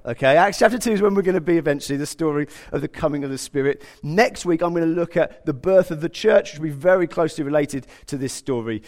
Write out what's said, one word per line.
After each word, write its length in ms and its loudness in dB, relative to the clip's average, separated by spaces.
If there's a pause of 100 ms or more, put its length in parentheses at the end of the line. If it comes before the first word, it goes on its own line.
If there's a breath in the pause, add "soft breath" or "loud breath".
okay? 320 2
Acts 220 4
chapter 180 4
two 140 -2
is 100 0
when 140 2
we're 60 2
gonna 200 0
be 160 2
eventually, 400 -2
the 80 -4
story 420 -2 (240 loud breath)
of 100 -4
the 60 -4
coming 360 -4
of 80 -6
the 60 -6
Spirit. 460 -4 (200 loud breath)
Next 420 0
week, 160 0
I'm 120 0
gonna 120 0
look 320 -2
at 280 -2
the 80 -2
birth 380 2
of 100 -8
the 80 -4
church, 420 2
which 80 -16
will 80 -4
be 80 -8
very 320 2
closely 360 -2
related 440 -2 (200 loud breath)
to 100 -6
this 160 -6
story, 540 -6